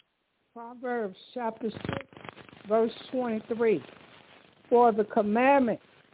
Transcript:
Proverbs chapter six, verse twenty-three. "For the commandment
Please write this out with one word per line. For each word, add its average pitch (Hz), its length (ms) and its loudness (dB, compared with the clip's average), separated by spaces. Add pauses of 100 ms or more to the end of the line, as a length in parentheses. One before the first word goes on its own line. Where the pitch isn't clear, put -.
(540)
Proverbs 233 640 -8 (160)
chapter 226 380 -6
six, - 360 -8 (640)
verse 226 240 2 (180)
twenty-three. 226 720 -2 (840)
"For 240 220 6
the 208 140 0
commandment 233 760 2 (340)